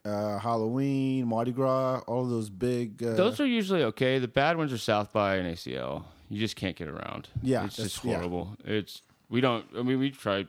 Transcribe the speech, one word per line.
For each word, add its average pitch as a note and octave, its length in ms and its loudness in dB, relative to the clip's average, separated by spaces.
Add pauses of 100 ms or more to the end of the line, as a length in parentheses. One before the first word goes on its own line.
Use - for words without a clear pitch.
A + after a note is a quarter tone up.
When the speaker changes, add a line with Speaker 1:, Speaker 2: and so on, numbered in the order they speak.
Speaker 1:
uh, G#2 340 -2
Halloween, C3 880 0
Mardi A#2 240 0
Gras, C3 560 2
all B2 160 0
of B2 80 -2
those A2+ 180 0
big, A#2 540 -2
uh, A#2 120 0
Speaker 2:
Those G#3+ 260 2
are D4 60 4
usually G3 360 2
okay. B2+ 380 4
The B2 80 0
bad D3 280 4
ones D3+ 160 0
are A#2 60 -2
South G#2 340 2
by G2+ 220 4
and F2+ 140 0
A E2+ 80 -4
C B1+ 200 -8
L. C2+ 300 -6 (220)
You G#2 100 -6
just G#2+ 160 -2
can't F#2+ 220 -4
get E2+ 100 -8
around. - 400 -8 (160)
Speaker 1:
Yeah, B2+ 220 2
Speaker 2:
It's G2+ 120 -8
Speaker 1:
that's, G#2+ 180 -4
Speaker 2:
just - 100 -8
Speaker 1:
yeah. - 140 0
Speaker 2:
horrible. F2 460 -4
It's, - 380 -4 (260)
we A#2+ 120 0
don't, A#2+ 260 0 (100)
I A#2+ 60 -2
mean, B2+ 160 2
we C3+ 140 0
try G2 360 -2